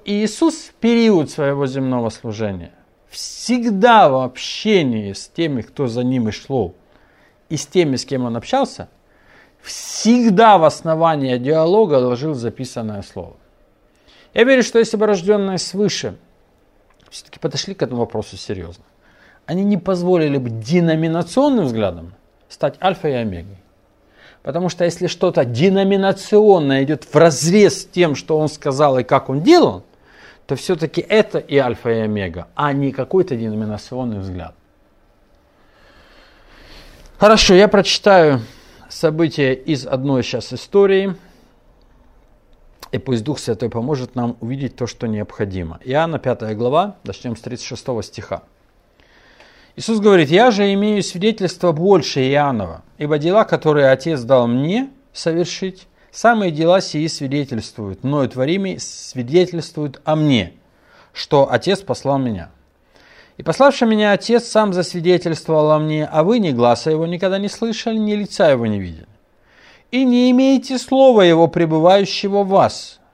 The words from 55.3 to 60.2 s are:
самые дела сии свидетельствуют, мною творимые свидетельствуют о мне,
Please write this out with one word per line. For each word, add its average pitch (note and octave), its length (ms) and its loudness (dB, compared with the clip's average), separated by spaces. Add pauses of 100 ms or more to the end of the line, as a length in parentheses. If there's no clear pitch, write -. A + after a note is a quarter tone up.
самые A3 400 0
дела E3 300 2
сии D#3+ 260 -6
свидетельствуют, C3 960 -8
мною C#3 260 -2
творимые E3+ 520 -4
свидетельствуют D3+ 1200 -4
о D#3 120 0
мне, C3+ 380 2 (580)